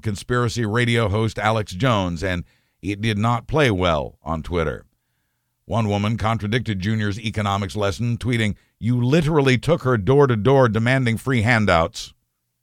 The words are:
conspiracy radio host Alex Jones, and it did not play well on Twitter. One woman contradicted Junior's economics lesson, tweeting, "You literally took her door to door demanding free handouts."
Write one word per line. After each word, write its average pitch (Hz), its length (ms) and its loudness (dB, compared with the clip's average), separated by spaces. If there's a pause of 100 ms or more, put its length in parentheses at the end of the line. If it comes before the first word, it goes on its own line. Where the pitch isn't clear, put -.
conspiracy 117 640 -4
radio 117 420 0
host 107 300 -2
Alex 107 360 -2
Jones, 95 500 0
and 90 200 -4 (380)
it 98 180 -6
did 107 200 -2
not 117 280 0
play 147 220 2
well 85 540 0
on 80 180 -6
Twitter. 76 440 -4 (800)
One 110 220 -2
woman 104 300 -2
contradicted 107 640 -2
Junior's 107 400 -2
economics 101 560 -4
lesson, 107 420 -2
tweeting, 113 380 -2 (240)
"You 120 200 -2
literally 139 600 2
took - 240 0
her 127 140 2
door 135 280 4
to 123 100 2
door 127 320 4
demanding 117 480 0
free 120 280 -2
handouts." 101 680 2 (520)